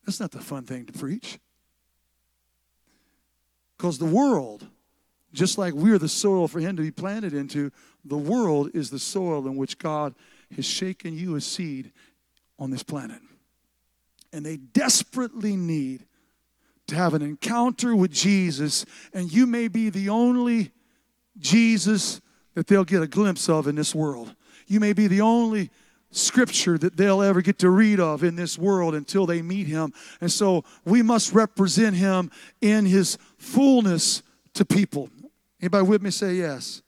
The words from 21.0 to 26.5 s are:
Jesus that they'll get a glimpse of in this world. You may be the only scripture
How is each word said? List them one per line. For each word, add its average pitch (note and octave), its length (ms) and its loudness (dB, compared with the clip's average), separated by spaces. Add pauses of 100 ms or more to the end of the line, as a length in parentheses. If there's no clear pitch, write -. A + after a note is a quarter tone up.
Jesus G#3+ 840 2 (340)
that - 140 -4
they'll G3 160 6
get E3+ 180 0
a D#3+ 60 -2
glimpse F#3 400 0
of D#3 200 2
in D3 80 -2
this D3+ 200 -4
world. C3+ 400 -4 (320)
You G3+ 120 2
may G#3 140 2
be G#3 140 4
the G3 140 4
only A3 500 2 (400)
scripture - 680 0